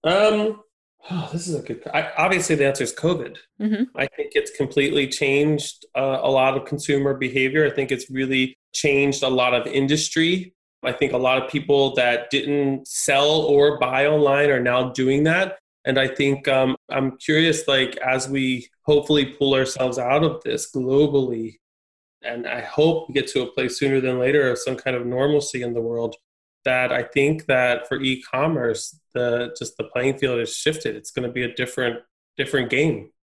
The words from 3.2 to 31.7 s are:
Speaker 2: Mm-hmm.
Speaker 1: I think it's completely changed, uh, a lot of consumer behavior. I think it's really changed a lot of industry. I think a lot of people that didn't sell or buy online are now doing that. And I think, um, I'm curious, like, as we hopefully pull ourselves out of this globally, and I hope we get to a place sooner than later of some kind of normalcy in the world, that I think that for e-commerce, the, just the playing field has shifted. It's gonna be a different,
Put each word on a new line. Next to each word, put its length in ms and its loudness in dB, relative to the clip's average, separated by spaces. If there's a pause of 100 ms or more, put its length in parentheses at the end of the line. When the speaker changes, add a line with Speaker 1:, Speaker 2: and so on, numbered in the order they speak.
Speaker 2:
Mm-hmm. 240 0 (100)
Speaker 1:
I 120 -2
think 280 -8
it's 220 0
completely 520 0
changed, 760 0 (100)
uh, 280 -2
a 80 2
lot 260 4
of 80 -4
consumer 500 0
behavior. 520 0
I 40 2
think 200 -4
it's 200 -4
really 460 0 (180)
changed 480 2
a 60 0
lot 260 2
of 120 -2
industry. 880 0 (280)
I 100 -4
think 200 -2
a 60 0
lot 240 2
of 80 -10
people 460 2
that 340 0
didn't 580 -2
sell 540 2
or 360 4
buy 280 2
online 440 4
are 120 2
now 280 2
doing 340 2
that. 340 0 (260)
And 140 0
I 100 2
think, 400 0
um, 280 2 (140)
I'm 280 -2
curious, 500 0
like, 300 0
as 300 -2
we 420 -2 (140)
hopefully 420 4
pull 280 0
ourselves 440 0
out 260 2
of 200 -2
this 300 -4
globally, 840 0 (680)
and 240 -8
I 140 -6
hope 480 0
we 60 -14
get 140 0
to 140 -2
a 100 -4
place 260 -4
sooner 220 2
than 180 -2
later 320 2
of 80 -2
some 180 -4
kind 200 -4
of 100 -4
normalcy 560 0
in 120 -4
the 60 -2
world, 360 -4 (480)
that 280 0
I 120 -2
think 420 0
that 420 2
for 120 -4
e-commerce, 1000 -2 (160)
the, 440 -2
just 180 -12
the 80 -8
playing 340 -2
field 220 0
has 140 -6
shifted. 420 -4
It's 160 -16
gonna 180 -6
be 140 -6
a 100 -6
different, 460 -4 (360)